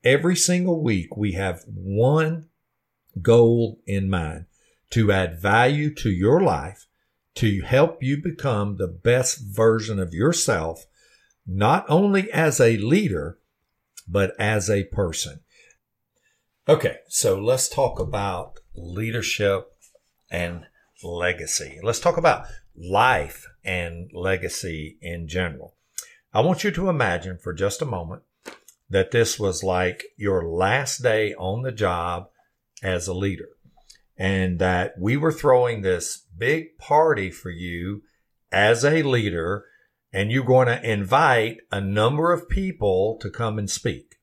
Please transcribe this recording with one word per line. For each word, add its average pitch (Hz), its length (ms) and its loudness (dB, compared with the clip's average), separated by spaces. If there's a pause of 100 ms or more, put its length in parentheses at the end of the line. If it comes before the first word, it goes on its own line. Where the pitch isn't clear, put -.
Every 143 320 4
single 180 480 0
week, 101 340 -2
we 104 140 -2
have 92 340 -4
one 127 800 0 (720)
goal 117 680 4
in 95 240 0
mind, 82 340 -4 (460)
to 107 200 4
add 87 300 0
value 131 540 2
to 113 160 -2
your 104 280 4
life, 87 460 -2 (500)
to 101 260 0
help 147 420 2
you 143 180 -2
become 107 560 -4
the 92 100 -4
best 117 540 0
version 110 580 0
of 87 140 -4
yourself, 95 720 0 (640)
not 127 420 2
only 196 420 4
as 156 300 2
a 117 160 6
leader, 104 640 0 (680)
but 95 320 0
as 107 300 0
a 101 140 2
person. 82 560 -6 (1300)
Okay, - 280 4 (100)
so 98 340 0
let's 123 260 0
talk 131 320 -2
about 98 600 -6 (160)
leadership 98 880 -2 (640)
and 87 380 -6 (360)
legacy. 85 800 -6
Let's 113 180 -2
talk 170 180 0
about 165 280 2 (340)
life 92 680 0 (180)
and 87 480 -8
legacy 90 880 -6
in 85 260 -10
general. 82 480 -6 (560)
I 120 100 2
want 170 220 2
you 208 60 0
to 185 200 -2
imagine 92 500 -2
for 90 120 -10
just 95 300 -4
a 143 60 -4
moment 90 340 -8 (680)
that 95 220 2
this - 300 2
was, 95 240 -2
like, 92 400 0 (120)
your 95 320 -2
last 98 540 -2
day 110 320 2
on 101 300 -6
the 131 80 -6
job 87 560 -4 (560)
as 90 240 -4
a 90 80 -6
leader, 92 340 -4 (680)
and 92 440 0
that 90 400 0
we 110 180 0
were 156 140 0
throwing 123 500 2
this 92 460 -4 (100)
big 151 400 -2
party 143 540 2
for - 180 -14
you 87 540 -8 (480)
as 110 340 4
a 156 160 4
leader, 104 640 -2 (480)
and 101 180 -2
you're 131 120 0
going 127 240 6
to 117 200 -2
invite 113 680 2 (140)
a 98 100 -4
number 120 500 2
of 170 160 -2
people 110 760 0
to 98 100 -8
come 110 260 -4
and 101 140 -6
speak. - 520 -8